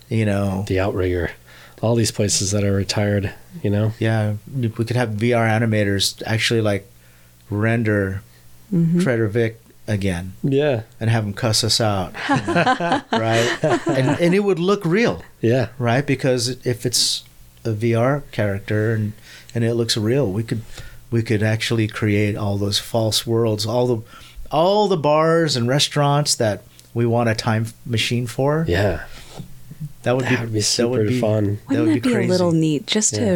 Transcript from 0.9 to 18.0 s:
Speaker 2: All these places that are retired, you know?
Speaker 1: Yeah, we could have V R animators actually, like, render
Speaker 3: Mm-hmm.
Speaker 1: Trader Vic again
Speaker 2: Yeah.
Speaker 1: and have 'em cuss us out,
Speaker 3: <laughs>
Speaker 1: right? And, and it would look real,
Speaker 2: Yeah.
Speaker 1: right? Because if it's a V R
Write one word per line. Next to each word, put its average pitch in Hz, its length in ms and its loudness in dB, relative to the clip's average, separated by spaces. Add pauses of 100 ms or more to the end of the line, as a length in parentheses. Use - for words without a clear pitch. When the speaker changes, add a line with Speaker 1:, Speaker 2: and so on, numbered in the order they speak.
Speaker 2:
All 113 160 2
these 113 160 2
places 101 400 -2
that 104 120 0
are 101 80 2
retired, 101 600 0 (300)
you 107 80 0
know? 107 280 2
Speaker 1:
Yeah, 110 360 0 (220)
we 120 120 0
could 113 220 -4
have 120 200 0
V 110 220 0
R 113 140 2
animators 107 800 2
actually, 113 340 0
like, 104 280 0 (600)
render 104 720 0 (500)
Speaker 3:
Mm-hmm. 170 280 2
Speaker 1:
Trader 117 280 2
Vic 110 320 -2 (280)
again 95 440 -2 (120)
Speaker 2:
Yeah. 135 380 2 (180)
Speaker 1:
and 110 100 0
have 113 140 2
'em 101 100 -4
cuss 110 300 0
us 107 160 0
out, 101 420 -2
Speaker 3:
<laughs> - 60 -6 (840)
Speaker 1:
right? 117 460 0 (280)
And, 135 340 2
and 170 140 4
it 208 100 2
would 190 160 2
look 196 240 0
real, 165 380 2 (180)
Speaker 2:
Yeah. 120 280 2 (100)
Speaker 1:
right? 123 280 2
Because 127 580 0
if 120 220 -4
it's - 380 -2 (400)
a 113 80 -2
V 113 240 0
R 135 260 2 (100)